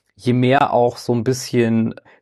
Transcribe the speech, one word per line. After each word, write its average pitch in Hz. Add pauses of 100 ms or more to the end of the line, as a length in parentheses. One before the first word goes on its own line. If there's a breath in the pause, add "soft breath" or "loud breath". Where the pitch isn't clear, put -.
(160 soft breath)
je -
mehr 127
auch 120
so -
ein 117
bisschen 117 (280 soft breath)